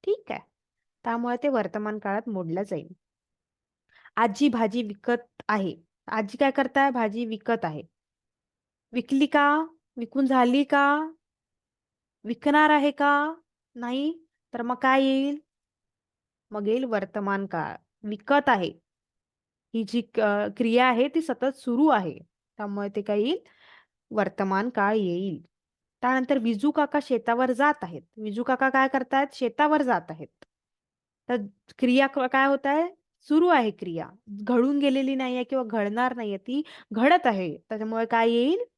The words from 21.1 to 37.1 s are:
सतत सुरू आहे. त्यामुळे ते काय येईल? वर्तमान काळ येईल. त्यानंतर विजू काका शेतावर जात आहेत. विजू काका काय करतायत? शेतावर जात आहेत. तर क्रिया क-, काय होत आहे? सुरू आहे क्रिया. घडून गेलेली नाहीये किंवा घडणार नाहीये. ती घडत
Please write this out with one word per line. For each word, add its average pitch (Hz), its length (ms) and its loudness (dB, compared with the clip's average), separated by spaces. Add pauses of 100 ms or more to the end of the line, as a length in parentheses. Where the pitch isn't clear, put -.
सतत 262 360 -4
सुरू 254 320 2
आहे. 190 280 0 (420)
त्यामुळे 202 300 -6
ते 202 120 -6
काय 208 200 -2
येईल? 294 160 0 (720)
वर्तमान 196 600 -2
काळ 214 240 0
येईल. 180 460 -2 (640)
त्यानंतर 262 360 0
विजू 226 320 0
काका 294 320 0
शेतावर 240 500 0
जात 294 300 0
आहेत. 170 180 -12 (160)
विजू 214 260 -8
काका 262 280 0
काय 269 180 2
करतायत? 269 460 0
शेतावर 294 480 0
जात 190 280 -2
आहेत. 156 160 -14 (1000)
तर 247 80 0 (420)
क्रिया 262 300 4
क-, 269 200 -2
काय 269 180 4
होत 277 200 0
आहे? 311 200 0 (420)
सुरू 320 200 4
आहे 247 240 4
क्रिया. 165 360 -8 (320)
घडून 247 380 2
गेलेली 269 360 0
नाहीये 254 300 -4
किंवा 262 200 -2
घडणार 226 500 -2
नाहीये. 214 240 -6
ती 262 220 -4 (320)
घडत 277 340 4